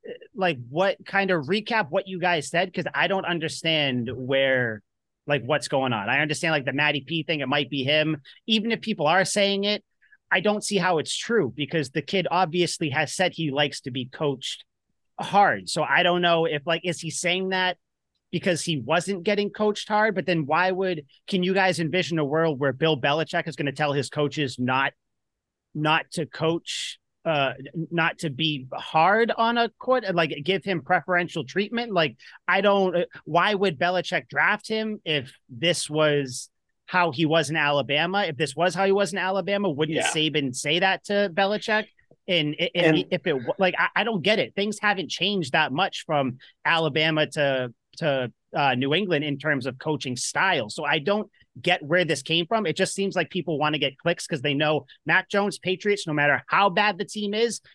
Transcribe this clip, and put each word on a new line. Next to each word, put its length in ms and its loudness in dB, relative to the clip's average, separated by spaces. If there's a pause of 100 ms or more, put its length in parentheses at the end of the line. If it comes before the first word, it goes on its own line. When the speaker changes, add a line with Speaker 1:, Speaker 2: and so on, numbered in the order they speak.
(360)
Speaker 1:
like, 220 0 (120)
what 260 0 (100)
kind 260 0
of 160 0
recap 420 0
what 180 -2
you 120 -8
guys 280 2
said? 260 0
'Cause 200 -4
I 140 2
don't 180 0
understand 880 0
where, 720 2 (440)
like, 160 0
what's 240 -2
going 240 0
on. 160 -2
I 120 2
understand, 320 0
like, 140 0
the 60 0
Matty 300 0
P 220 -6
thing, 180 -4
it 80 -2
might 200 0
be 140 -2
him. 380 2 (240)
Even 260 0
if 100 -2
people 260 -2
are 180 4
saying 380 0
it, 200 -2 (480)
I 80 2
don't 240 0
see 140 -2
how 220 2
it's 180 -4
true 360 0
because 360 -4
the 140 -4
kid 260 -2
obviously 600 0
has 220 -2
said 200 0
he 180 -4
likes 300 0
to 100 -8
be 140 -6
coached 580 -6 (560)
hard. 500 2
So 140 -2
I 200 4
don't 180 4
know 240 4
if, 200 -2
like, 200 0
is 160 -4
he 80 -8
saying 400 -2
that 280 0 (540)
because 320 0
he 140 -2
wasn't 460 -2
getting 260 0
coached 400 -2
hard? 260 2
But 100 -2
then 200 0
why 260 2
would, 340 -2 (220)
can 160 0
you 100 2
guys 260 2
envision 380 0
a 80 0
world 340 0
where 120 2
Bill 280 2
Belichick 480 0
is 80 -8
gonna 180 -2
tell 200 -2
his 160 -2
coaches 480 -2
not, 360 0 (800)
not 360 2
to 140 -4
coach, 720 -4 (260)
uh, 300 0 (220)
n-, 160 -4
not 280 0
to 100 -4
be 440 -2
hard 640 2
on 200 2
a 200 2
court, 280 0 (100)
like, 180 2 (100)
give 200 0
him 180 -2
preferential 640 0
treatment? 480 -4
Like, 240 2 (320)
I 140 2
don't, 340 4
uh, 100 0 (200)
why 280 2
would 240 0
Belichick 520 -2
draft 380 0
him 380 -4
if 260 -2 (180)
this 400 -2
was 600 0 (380)
how 240 2
he 140 0
was 240 2
in 80 -4
Alabama? 640 0
If 140 -4
this 180 -4
was 180 2
how 120 0
he 60 4
was 220 2
in 60 -4
Alabama, 500 -2
wouldn't 280 -2
Speaker 2:
Yeah. 100 0
Speaker 1:
Saban 480 -2
say 240 -2
that 260 0
to 280 0
Belichick? 520 0 (420)
And, 320 2
and 100 0 (280)
Speaker 2:
And 140 0
Speaker 1:
if 160 -2
it 60 2
wa-, 240 -4
like, 200 2
I, 100 2 (100)
I 60 2
don't 180 -2
get 180 2
it. 160 -4
Things 240 -2
haven't 300 0
changed 440 -2
that 200 2
much 320 -2
from 320 0 (280)
Alabama 640 2
to, 460 -2 (240)
to, 340 0 (220)
uh, 220 4
New 180 0
England 320 0
in 120 -4
terms 280 -2
of 140 -6
coaching 360 -4
style. 540 0
So 140 -8
I 160 0
don't 300 0 (320)
get 220 2
where 220 2
this 160 -2
came 240 -2
from. 200 -2
It 120 -2
just 160 0
seems 220 -4
like 140 -2
people 280 -4
wanna 220 0
get 180 -2
clicks 300 -2
'cause 140 -4
they 120 0
know 320 0 (200)
Mac 240 2
Jones, 280 0
Patriots, 500 -2
no 60 -4
matter 340 2
how 220 4
bad 280 0
the 80 -6
team 280 -6
is, 260 0 (160)